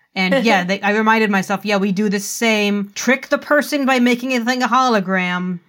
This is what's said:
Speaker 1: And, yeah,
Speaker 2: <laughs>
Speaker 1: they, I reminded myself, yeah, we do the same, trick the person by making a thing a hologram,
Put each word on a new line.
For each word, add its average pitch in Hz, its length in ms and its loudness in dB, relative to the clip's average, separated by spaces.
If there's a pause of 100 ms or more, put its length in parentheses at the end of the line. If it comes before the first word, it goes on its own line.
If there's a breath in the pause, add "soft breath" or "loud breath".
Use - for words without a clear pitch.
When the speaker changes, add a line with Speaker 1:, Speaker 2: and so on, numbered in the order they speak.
(140)
Speaker 1:
And, 185 320 0
yeah, 196 180 4
Speaker 2:
<laughs> - 20 -6
Speaker 1:
they, 196 160 -2
I 202 140 0
reminded 220 360 2
myself, 190 340 -2
yeah, 208 120 2
we 202 140 0
do 208 180 0
the 202 100 -2
same, 208 720 -2
trick 269 360 -2
the 277 100 0
person 294 480 0
by 262 120 2
making 247 360 0
a 226 100 -2
thing 254 160 -2
a 247 60 0
hologram, 185 1000 0